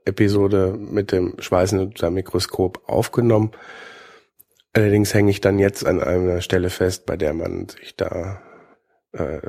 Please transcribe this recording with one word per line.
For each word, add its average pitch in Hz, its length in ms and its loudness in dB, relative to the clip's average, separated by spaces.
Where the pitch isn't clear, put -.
Episode 98 760 2
mit 104 320 -4
dem 90 300 0
Schweißen 95 400 2
unter 95 300 -2
Mikroskop 92 800 -4
aufgenommen. 113 640 2
Allerdings 104 420 4
hänge 101 180 4
ich - 80 -2
dann 98 180 2
jetzt 98 260 0
an 90 160 2
einer 90 420 0
Stelle 90 280 -2
fest, 92 360 -4
bei 82 100 -4
der 78 180 -2
man 90 340 -6
sich - 280 -20
da, 87 440 -6
äh, 76 360 -6